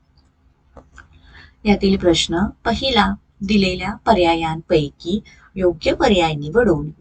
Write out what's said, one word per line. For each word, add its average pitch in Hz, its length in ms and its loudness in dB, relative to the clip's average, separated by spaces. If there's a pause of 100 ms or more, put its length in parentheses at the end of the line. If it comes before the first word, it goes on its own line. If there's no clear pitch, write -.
(1600)
यातील 196 320 2
प्रश्न 170 500 0 (180)
पहिला, 226 500 0 (260)
दिलेल्या 190 540 -2
पर्यायांपैकी 165 1300 0 (340)
योग्य 185 400 -2
पर्याय 180 400 2
निवडून 156 560 0 (100)